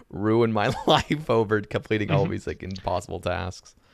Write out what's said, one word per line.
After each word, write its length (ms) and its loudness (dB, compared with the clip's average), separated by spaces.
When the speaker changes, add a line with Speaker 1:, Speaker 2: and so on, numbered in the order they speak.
Speaker 1:
ruin 420 2
my 280 0
<laughs> 60 -4
life 420 2
over 340 2
completing 480 -2
all 140 4
Speaker 2:
Mm-hmm. 80 -2
Speaker 1:
these, 140 -6
like, 160 -8
impossible 580 -6
tasks. 540 -6